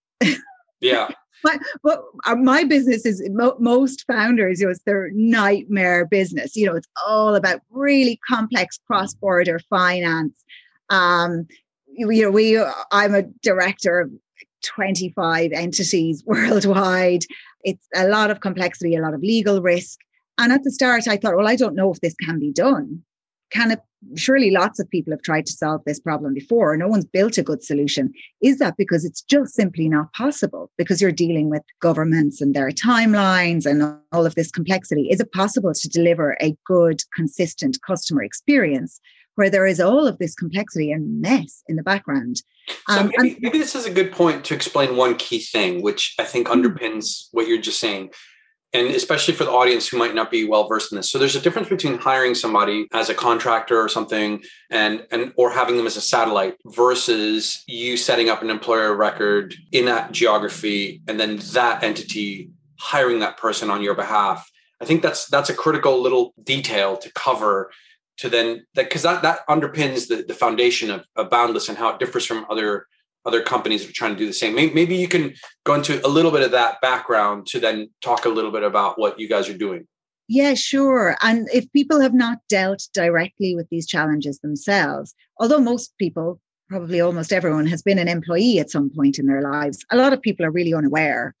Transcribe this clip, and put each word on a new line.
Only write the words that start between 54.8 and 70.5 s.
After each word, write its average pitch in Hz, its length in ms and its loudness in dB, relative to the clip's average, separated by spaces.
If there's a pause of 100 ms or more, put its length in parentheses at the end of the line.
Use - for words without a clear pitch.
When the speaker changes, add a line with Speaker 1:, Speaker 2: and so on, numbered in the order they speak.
Speaker 2:
and, 117 260 -4
or 123 140 4
having 123 280 0
them 113 80 0
as 104 100 -4
a 101 60 -8
satellite 104 540 0 (100)
versus 113 1000 0
you 123 300 -6
setting 117 320 0
up 110 140 -2
an 113 80 -4
employer 110 440 0
record 104 600 0 (180)
in 127 140 2
that 110 260 -2
geography 104 960 -2
and 107 100 -6
then 107 200 -4 (160)
that 120 280 0
entity 104 680 -8 (280)
hiring 127 420 0
that 104 180 -6
person 107 320 -4
on 101 100 -4
your 101 140 -2
behalf. 101 560 -2 (320)
I - 20 -14
think 160 160 0
that's, - 280 -2
that's 143 200 0
a - 60 -4
critical 135 480 0
little 123 400 2
detail 107 560 -2
to - 160 -18
cover 107 560 -2 (480)
to 131 100 -6
then 117 460 -2
that, 131 160 0
'cause 143 120 -4
that, 175 200 0
that 165 260 0
underpins 143 600 -2
the, 113 180 -2
the - 80 -8
foundation 120 560 0